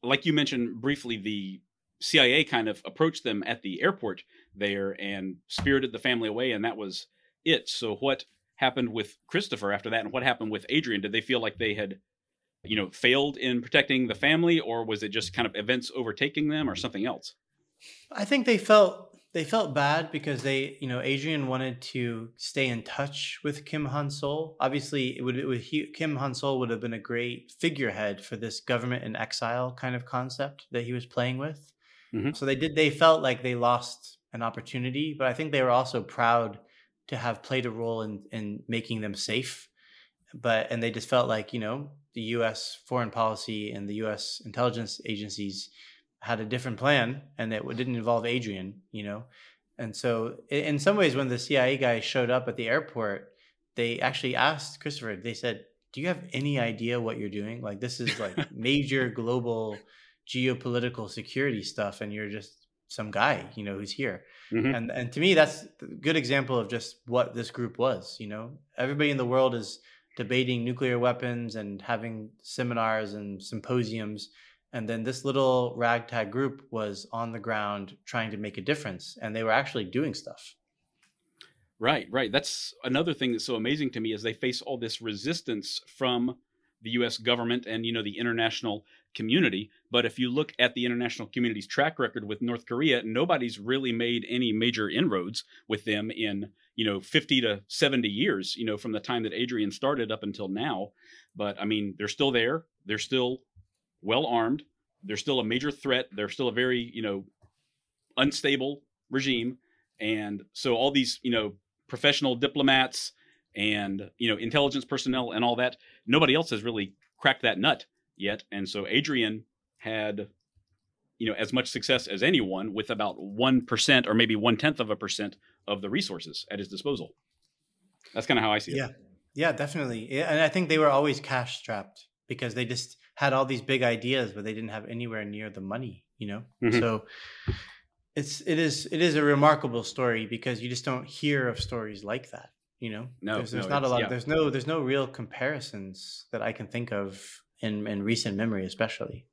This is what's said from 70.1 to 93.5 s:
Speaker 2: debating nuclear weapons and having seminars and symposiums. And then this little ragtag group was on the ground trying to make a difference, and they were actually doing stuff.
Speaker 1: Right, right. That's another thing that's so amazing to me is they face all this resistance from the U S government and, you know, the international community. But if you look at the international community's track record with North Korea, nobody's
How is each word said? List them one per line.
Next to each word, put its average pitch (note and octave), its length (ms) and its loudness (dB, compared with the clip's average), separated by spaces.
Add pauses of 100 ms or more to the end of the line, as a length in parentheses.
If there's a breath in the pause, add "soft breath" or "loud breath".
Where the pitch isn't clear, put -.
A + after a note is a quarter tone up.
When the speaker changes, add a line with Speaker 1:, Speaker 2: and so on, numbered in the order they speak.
Speaker 2:
debating B2 480 2
nuclear B2 340 0
weapons A#2+ 560 0
and G2+ 260 -8
having A2 500 -4 (120)
seminars A2 720 0
and G2+ 260 -8
symposiums. A2 920 -4 (420 soft breath)
And A2+ 160 -6
then A2+ 140 -2
this B2+ 220 -4
little C3 520 4
ragtag A#2 540 0
group C3 400 -2
was G#2+ 400 -4
on A#2 220 -6
the A2+ 60 -8
ground G#2 640 -4
trying A2+ 280 -2
to G#2+ 40 -8
make G#2 220 -6
a F#2+ 40 -10
difference, A2 580 -4
and G#2+ 140 -6
they A2+ 80 -2
were A2+ 80 2
actually B2+ 340 2
doing A#2+ 300 -2
stuff. - 400 -14 (1200 soft breath)
Speaker 1:
Right, B2 320 2
right. A#2+ 200 0
That's - 440 -2 (100)
another C#3+ 300 2
thing C3 180 0
that's A2 140 -2
so B2+ 80 -2
amazing B2+ 380 0
to A#2+ 80 -6
me A2 120 -2
is G#2 100 -6
they A2+ 120 -2
face B2+ 260 -2
all C3 180 -6
this A2+ 220 -6
resistance A2+ 840 -4
from B2+ 500 0 (460)
the A2+ 80 -8
U A#2+ 140 2
S A2+ 140 -2
government A#2+ 480 2
and, A2 200 -4
you A#2 60 -2
know, A2+ 100 -2
the G#2 160 -6
international A2+ 640 -2 (300 soft breath)
community. A2 560 2 (200 soft breath)
But A#2+ 140 4
if A2+ 140 -2
you B2 120 0
look D3+ 280 -2
at B2 160 4
the B2 100 0
international A#2+ 440 -2
community's A2+ 380 -2
track D#3 320 0
record A2+ 260 -2
with G#2 180 -6
North A#2 240 -4
Korea, B2 360 2
nobody's A#2+ 560 0